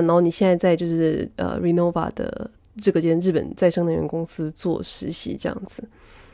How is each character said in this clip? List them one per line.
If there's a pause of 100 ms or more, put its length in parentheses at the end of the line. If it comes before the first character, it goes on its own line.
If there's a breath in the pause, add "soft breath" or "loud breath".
然
后
你
现
在
在
就
是，
呃，
Renova
的 (300)
这
个
间
日
本
再
生
能
源
公
司
做
实
习
这
样
子。 (520 soft breath)